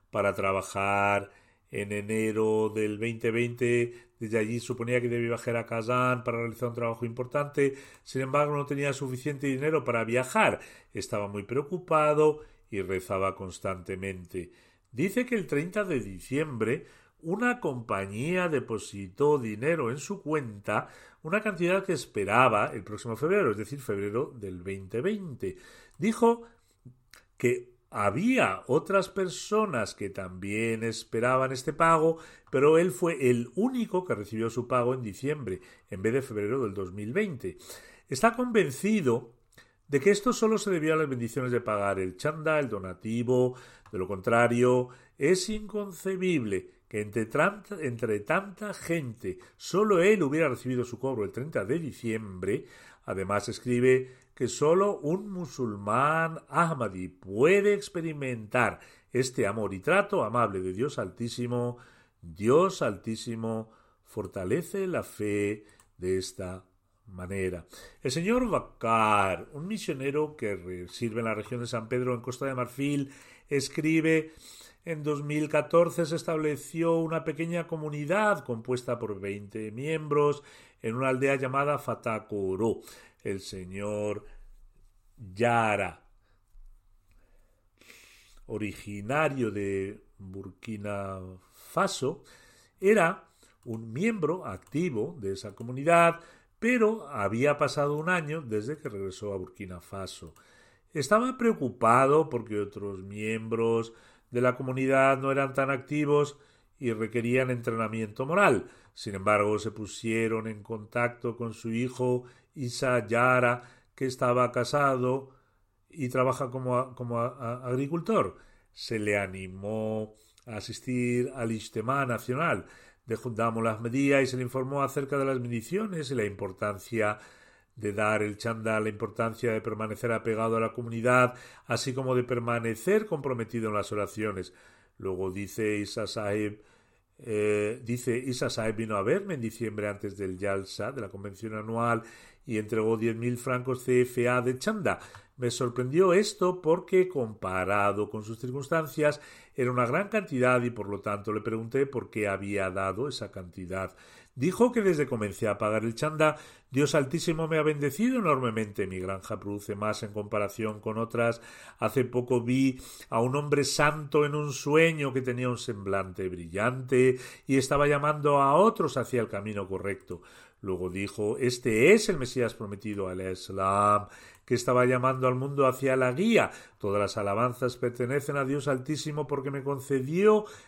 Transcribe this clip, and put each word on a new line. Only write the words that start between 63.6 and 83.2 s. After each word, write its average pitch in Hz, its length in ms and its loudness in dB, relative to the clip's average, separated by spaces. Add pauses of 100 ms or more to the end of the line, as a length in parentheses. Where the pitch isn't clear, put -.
fortalece 110 840 -4
la 143 160 -2
fe 104 640 -2 (320)
de 92 200 0
esta 92 460 -8 (440)
manera. 92 580 -4 (380)
El 135 80 -2
señor 214 380 0
Bakar, 107 1000 2
un 151 160 -10
misionero 151 720 -4
que 104 180 -4
re-, 90 320 -10
sirve 113 320 -6
en 117 60 -2
la 113 100 0
región 107 240 -6
de 120 80 -6
San 113 220 -6
Pedro, 127 240 0
en 120 80 -6
Costa 123 240 -8
de 135 100 -4
Marfil, 139 560 -2 (380)
escribe: 156 800 2 (540)
En 160 160 -6
dos 147 220 -2
mil 147 260 -2
catorce 165 560 4
se 151 100 -2
estableció 160 800 0
una 160 260 0
pequeña 165 440 -4
comunidad 156 760 0
compuesta 123 560 -2
por 104 200 -4
veinte 104 520 -8
miembros 147 720 0 (380)
en 113 140 -2
una 131 140 0
aldea 135 260 2
llamada 135 440 0
Fatakoro. 104 1000 -2 (420)